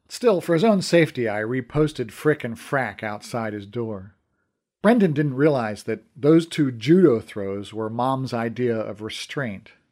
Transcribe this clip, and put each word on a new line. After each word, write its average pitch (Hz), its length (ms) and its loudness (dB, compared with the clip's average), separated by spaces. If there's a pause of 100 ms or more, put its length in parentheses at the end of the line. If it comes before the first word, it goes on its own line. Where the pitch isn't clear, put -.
Still, 208 340 2
for 170 100 -2
his 165 120 2
own 208 180 4
safety, 156 440 2
I 104 140 -2
reposted 131 720 -2
Frick 151 340 -2
and 117 120 -8
Frack 120 460 -6
outside 107 520 -6
his 101 120 -10
door. 104 480 -10 (680)
Brendan 202 300 4
didn't 143 220 0
realize 127 500 0
that 110 200 -6 (100)
those 165 320 4
two 147 240 0
judo 123 500 4
throws 98 520 -8
were 110 160 -6
Mom's 127 460 -4
idea 117 440 -2
of 107 240 -8
restraint. 107 680 -10 (200)